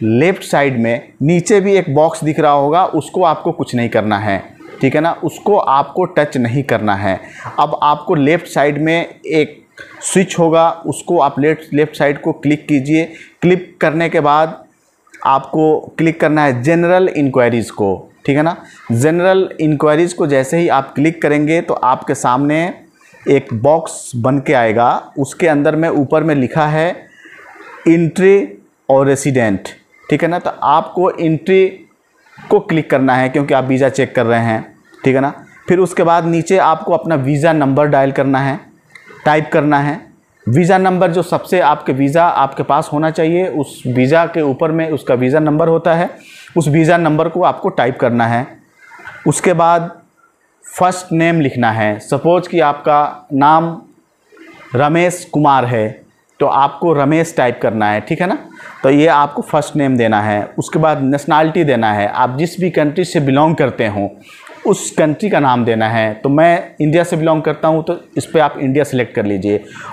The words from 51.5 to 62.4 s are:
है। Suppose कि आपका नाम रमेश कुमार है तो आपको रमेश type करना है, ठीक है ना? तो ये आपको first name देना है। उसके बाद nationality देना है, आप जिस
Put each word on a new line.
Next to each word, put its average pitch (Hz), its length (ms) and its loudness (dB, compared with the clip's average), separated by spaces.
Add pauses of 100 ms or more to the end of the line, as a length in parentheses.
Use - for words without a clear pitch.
है। 107 280 -2
Suppose 165 480 0
कि 175 120 -2
आपका 147 720 0
नाम 156 480 2 (920)
रमेश 160 480 0 (100)
कुमार 147 320 2
है 113 440 -4 (300)
तो 147 60 0
आपको 139 480 0
रमेश 156 440 0
type 123 240 0
करना 110 300 0
है, 107 100 -2
ठीक 160 200 -6
है 175 60 -2
ना? 226 100 -4 (460)
तो 135 60 2
ये 147 180 4
आपको 147 340 2
first - 340 -4
name 139 220 0
देना 110 240 2
है। 104 220 -2 (160)
उसके 160 200 -4
बाद 151 220 0
nationality 151 640 0
देना 117 300 0
है, 104 140 0
आप 127 300 -2
जिस 170 220 -4